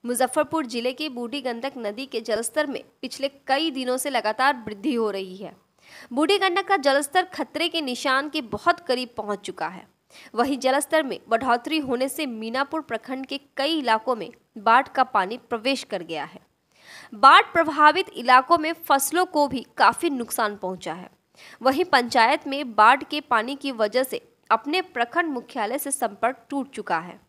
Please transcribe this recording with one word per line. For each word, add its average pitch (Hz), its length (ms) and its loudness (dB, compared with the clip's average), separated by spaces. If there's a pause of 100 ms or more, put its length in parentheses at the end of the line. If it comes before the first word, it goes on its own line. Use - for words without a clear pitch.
मुजफ्फरपुर 269 600 0
जिले 240 260 -4
के 311 160 -8
बूढ़ी 240 320 -8
गंडक 247 360 -6
नदी 226 300 -8
के 240 140 -6
जलस्तर 233 460 -2
में 269 160 -8 (200)
पिछले 269 260 -8 (180)
कई 302 240 0
दिनों 254 260 -4
से 277 140 -4
लगातार 247 460 0
वृद्धि 214 380 -6
हो 220 160 0
रही 190 260 -8
है। 190 160 -14 (600)
बूढ़ी 320 260 2
गंडक 381 280 0
का 392 100 2
जलस्तर 285 480 2
खतरे 330 440 -4
के 330 120 -2
निशान 269 480 -2
के 311 120 -4
बहुत 247 400 -2
करीब 247 360 -2
पहुंच 208 240 -6
चुका 165 280 -8
है। 185 180 -14 (480)
वहीं 262 240 0
जलस्तर 285 440 0
में 247 160 -6 (100)
बढ़ोतरी 240 500 0
होने 262 300 -2
से 302 180 -6
मीनापुर 233 540 -6
प्रखंड 262 460 -8
के 277 120 -8 (180)
कई 311 220 0
इलाकों 233 380 0
में 196 140 -10 (280)
बाढ़ 226 300 4
का 262 160 0
पानी 214 340 -2
प्रवेश 240 460 -4
कर 180 180 -8
गया 160 220 -8
है। 170 160 -18 (720)
बाढ़ 277 280 10
प्रभावित 311 680 4
इलाकों 262 500 4
में 311 140 -2
फसलों 320 540 2
को 302 220 2
भी 247 180 -6 (100)
काफी 254 340 4
नुकसान 226 460 -4
पहुंचा 180 380 -8
है। 180 160 -16 (520)
वहीं 269 220 2
पंचायत 247 600 2
में 269 280 -6
बाढ़ 240 280 6
के 294 180 -6
पानी 247 360 -2
की 277 160 -6
वजह 220 300 0
से - 180 -6 (300)
अपने 294 320 0
प्रखंड 330 460 -4
मुख्यालय 240 500 -6
से 277 120 -8
संपर्क 240 460 -4 (140)
टूट 277 200 -6
चुका 180 280 -6
है। 175 200 -12 (100)